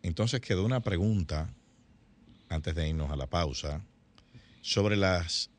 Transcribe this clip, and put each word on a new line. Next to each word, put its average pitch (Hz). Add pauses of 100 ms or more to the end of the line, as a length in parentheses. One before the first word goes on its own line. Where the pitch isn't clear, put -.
Entonces 110
quedó 98
una 127
pregunta, 92 (1000)
antes 80
de 80
irnos 78
a 71
la 67
pausa, 76 (800)
sobre 104
las 92